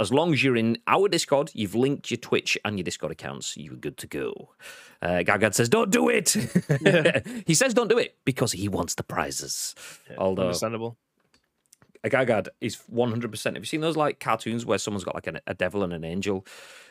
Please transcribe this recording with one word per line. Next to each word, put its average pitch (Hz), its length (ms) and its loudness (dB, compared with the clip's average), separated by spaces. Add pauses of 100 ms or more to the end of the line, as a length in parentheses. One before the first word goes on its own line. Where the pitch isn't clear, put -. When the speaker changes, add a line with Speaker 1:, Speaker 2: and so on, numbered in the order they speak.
Speaker 1:
As 107 120 0
long 160 200 2
as 123 100 2
you're 131 140 2
in 113 220 2 (100)
our 180 200 2
Discord, 160 460 0
you've 104 220 -4
linked 135 340 0
your 117 80 -4
Twitch - 460 -2
and 104 120 -2
your 92 60 -4
Discord 73 300 -6
accounts, 67 440 -10
you're 71 200 -14
good 69 220 -10
to - 100 -14
go. - 420 -8 (500)
Uh, 87 220 2
Gagad 101 320 4
says, 117 140 4
"Don't 214 220 4
do 240 180 4
it." 226 280 2
<laughs> 180 440 0
Speaker 2:
Yeah. 165 400 6 (260)
Speaker 1:
He 165 80 4
says, 247 180 4
"Don't 226 160 4
do 233 100 6
it," - 260 -2
because 131 260 0
he 98 180 -2
wants 87 280 -4
the - 80 -8
prizes. 71 720 -6 (340)
Speaker 2:
Yeah, - 80 -14
Speaker 1:
Although 95 280 2
Speaker 2:
understandable. 113 500 -4 (1080)
Speaker 1:
a 113 80 0
Gagad 117 380 2 (120)
is 117 160 -4 (120)
one 120 220 0
hundred 117 200 -4
percent. - 240 -4
Have - 80 -8
you 113 60 -10
seen 156 140 -2
those, 160 140 0
like, 151 220 0
cartoons 117 480 -2
where 107 120 2
someone's 101 260 -4
got, - 100 -4
like, 87 140 -6
an, 82 180 -8
a - 80 -6
devil 92 300 0
and 87 80 -4
an 82 120 -6
angel? 95 400 -4 (460)